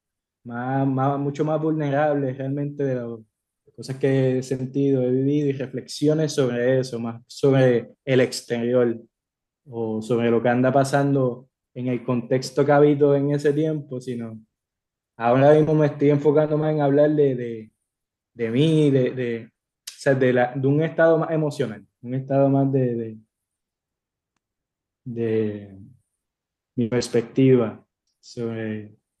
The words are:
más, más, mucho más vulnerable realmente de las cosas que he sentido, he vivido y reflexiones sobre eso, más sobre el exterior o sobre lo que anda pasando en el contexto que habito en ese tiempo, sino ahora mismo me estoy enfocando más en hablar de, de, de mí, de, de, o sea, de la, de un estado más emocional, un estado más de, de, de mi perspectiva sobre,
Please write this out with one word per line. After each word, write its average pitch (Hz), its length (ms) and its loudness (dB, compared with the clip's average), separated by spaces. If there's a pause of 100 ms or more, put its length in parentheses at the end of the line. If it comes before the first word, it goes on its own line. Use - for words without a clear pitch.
(460)
más, 127 400 -4
más, 135 320 0
mucho 143 280 -4
más 156 160 -2
vulnerable 147 720 -2
realmente 143 500 -6
de 131 120 -2
las 117 240 -10 (560)
cosas 131 220 -12
que 131 400 2
he 127 60 -4
sentido, 135 580 -2
he 127 80 0
vivido 139 380 0
y 139 60 -2
reflexiones 147 800 -2
sobre 127 460 0
eso, 123 200 -6
más 117 260 -10
sobre 131 680 2 (100)
el 131 160 4
exterior 120 800 0 (680)
o 113 340 -6
sobre 117 280 0
lo 117 140 2
que 123 60 2
anda 123 220 2
pasando 139 760 0 (260)
en 123 140 -8
el 123 160 -4
contexto 127 600 -2
que 139 80 2
habito 143 440 4
en 143 160 0
ese 147 220 0
tiempo, 151 460 -4
sino 117 380 -10 (800)
ahora 131 360 4
mismo 156 200 4
me 151 140 2
estoy 143 240 2
enfocando 151 460 2
más 156 160 -2
en 151 80 -2
hablar 143 300 4
de, 143 240 2
de, 117 360 -10 (640)
de 113 160 -4
mí, 151 400 4
de, 127 200 2
de, 120 360 -6
o - 500 -20
sea, 139 160 0
de 127 200 2
la, 123 200 2
de 135 140 -2
un 147 160 2
estado 165 340 2
más 160 140 -2
emocional, 139 520 -4 (200)
un 123 100 -8
estado 139 360 2
más 139 220 2
de, 127 240 0
de, 113 220 -8 (1900)
de 110 760 -4 (960)
mi 120 140 -2
perspectiva 120 960 2 (360)
sobre, 110 760 -10 (240)